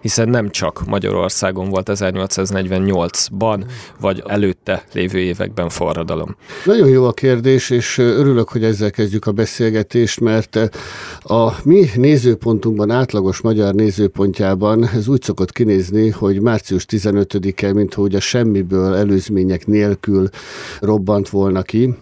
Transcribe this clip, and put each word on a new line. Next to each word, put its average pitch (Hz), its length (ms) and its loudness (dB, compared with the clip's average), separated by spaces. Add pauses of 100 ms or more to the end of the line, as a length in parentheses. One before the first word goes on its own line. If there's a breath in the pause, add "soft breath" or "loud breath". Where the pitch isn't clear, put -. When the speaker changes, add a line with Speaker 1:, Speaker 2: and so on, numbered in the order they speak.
Speaker 1:
hiszen 113 280 0
nem 117 200 0
csak - 360 -6
Magyarországon 95 840 -2
volt 95 200 -4
ezernyolcszáznegyvennyolcban 95 1800 -2 (340 loud breath)
vagy 98 280 -2
előtte 98 560 -2 (100)
lévő 92 260 -2
években 90 500 -4
forradalom. 82 680 -4 (300 loud breath)
Speaker 2:
Nagyon 196 240 4
jó 131 160 6
a 117 60 2
kérdés, 127 580 2
és, 120 280 0
ö, 127 60 4
örülök, 120 460 4
hogy 110 140 -2
ezzel 107 280 0
kezdjük 104 340 -2
a 110 60 0
beszélgetést, 110 880 0
mert, 110 360 0
ö, 110 100 2 (680 loud breath)
a 113 200 2 (100)
mi 180 220 6 (100)
nézőpontunkban, 113 960 2
átlagos 110 500 0
magyar 107 320 2
nézőpontjában 101 1120 2
ez 104 200 -2
úgy 135 140 2
szokott 104 120 -4 (180)
kinézni, 104 580 2
hogy 98 320 0
március 107 440 -2
tizenötödike, 98 880 -2
mintha 104 280 0
ugye 98 180 0
semmiből, 95 720 0
előzmények 95 720 0
nélkül 101 640 0 (500 loud breath)
robbant 101 500 0
volna 98 320 0
ki. 120 400 0